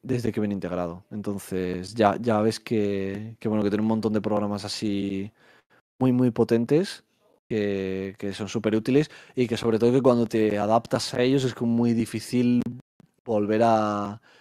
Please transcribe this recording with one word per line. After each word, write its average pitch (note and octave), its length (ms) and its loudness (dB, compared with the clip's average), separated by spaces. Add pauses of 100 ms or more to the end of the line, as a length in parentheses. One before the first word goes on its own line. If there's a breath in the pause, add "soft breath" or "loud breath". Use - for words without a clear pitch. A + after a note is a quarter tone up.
desde A#2 300 -4
que - 80 -4
viene G2+ 160 -2
integrado. F2 560 -6
Entonces, F#2+ 840 -6
ya, G#2+ 260 4
ya A2 220 2
ves A2 180 0
que, G2+ 800 -4
que, - 80 -6
bueno, G#2+ 160 2
que G2+ 60 0
tiene G#2+ 140 0
un A2 60 0
montón A2 240 0
de G#2+ 80 0
programas G#2 440 -2
así G2+ 680 -4 (680 soft breath)
muy, B2+ 120 4
muy B2 200 2
potentes, A#2+ 760 0 (420)
que, G2 720 -4
que G2 140 -6
son G2 160 -8
súper G#2+ 260 0
útiles C3 340 2 (260 loud breath)
y B2 120 0
que A2+ 80 -2
sobre A2+ 240 0
todo A#2+ 140 4
que C3+ 80 4
cuando A#2+ 240 6
te G#2+ 340 2
adaptas A2 540 0
a A#2 80 -2
ellos C3 240 2
es A#2 80 -4
como A#2 180 -2
muy A#2 220 2
difícil A#2+ 680 0 (640)
volver G#2+ 400 0
a, G#2+ 580 0 (200 soft breath)